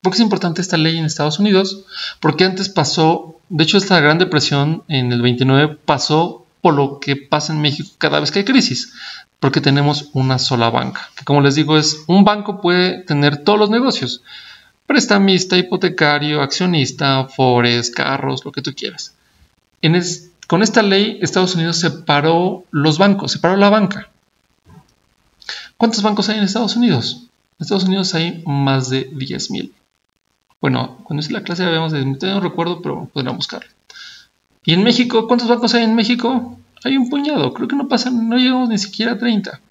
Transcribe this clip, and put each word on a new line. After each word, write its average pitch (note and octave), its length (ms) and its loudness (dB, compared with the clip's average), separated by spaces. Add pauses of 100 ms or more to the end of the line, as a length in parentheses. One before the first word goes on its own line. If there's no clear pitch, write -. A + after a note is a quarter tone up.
¿Por F#3 120 0
qué - 40 -4
es A#3 60 4
importante F#3 380 0
esta F3+ 160 -4
ley D#3+ 200 0
en D#3+ 80 -2
Estados D#3 360 -2
Unidos? F#3+ 440 2 (360)
Porque D#3 240 2
antes F#3+ 240 -2
pasó, E3 800 0
de D#3+ 160 0
hecho F3 140 2
esta F#3+ 200 2
Gran D3+ 200 4
Depresión D3+ 680 0
en B2+ 260 -2
el A#2+ 80 0
veintinueve C3+ 560 2
pasó D#3+ 720 -2 (140)
por E3+ 140 4
lo C#3 260 -2
que C#3 160 -4
pasa D3+ 360 -4
en D#3 80 -2
México D3 380 -2
cada D3+ 220 0
vez D3 100 -2
que G3 100 0
hay G3+ 40 0
crisis, A#3+ 480 0 (480)
porque C3+ 200 2
tenemos C#3+ 520 0
una C3 260 0
sola A#2 320 0
banca, - 460 -6
que - 80 -18
como C#3+ 160 4
les C#3 160 4
digo D3+ 200 2
es, - 300 0
un F#3+ 180 6
banco G#3 360 0
puede F3+ 420 0
tener D3 400 0
todos G#3 160 4
los G#3+ 120 2
negocios, A3+ 520 -2 (640)
prestamista, G3 720 2
hipotecario, D3+ 840 0
accionista, C#3 760 0
afores, A#2+ 720 2
carros, C3+ 540 -4
lo C#3+ 80 -12
que C#3 100 -8
tú C3+ 100 -8
quieras. - 420 -12 (680)
En E3 140 4
es-, - 340 -6 (160)
con F3 160 0
esta A3 200 4
ley G3+ 400 2
Estados F#3 340 0
Unidos E3 200 -2
separó E3 920 0
los D3+ 280 2
bancos, F#3+ 340 2
separó F3+ 240 0
la G3+ 120 6
banca. G#3 400 0 (1700)
¿Cuántos A3 260 0
bancos G#3 260 0
hay A3 100 -2
en G#3 60 2
Estados G#3 320 -2
Unidos? G#3 460 0 (360)
En D#3+ 60 -10
Estados F#3+ 200 0
Unidos F#3 300 0
hay E3 320 -4
más C3+ 420 0
de C3 240 -4
diez - 380 -8
mil. - 220 -8 (880)
Bueno, B2+ 420 -2
cuando D3+ 200 -6
hice - 100 -8
la G#3+ 100 -6
clase F3+ 220 -4
habíamos E3 260 -2
de, C#3+ 140 -2
no F3+ 340 -4
recuerdo, E3+ 440 -4
pero D3 300 -8
podrían C3 220 -6
buscarlo. - 340 -10 (960)
¿Y D#3+ 100 2
en F#3 100 4
México? A#3+ 420 2
¿Cuántos A#3 220 0
bancos A#3 260 2
hay A#3 80 2
en A3 140 2
México? A#3+ 600 -2 (280)
Hay C4+ 120 0
un B3 140 0
puñado, C#4+ 420 -2
creo - 140 -8
que - 80 -4
no C#4+ 140 -2
pasan, A#3+ 400 -2
no A#3 80 0
llegamos B3+ 320 2
ni A3 100 0
siquiera - 340 -4
a A3 60 -6
treinta. A3+ 420 -2 (100)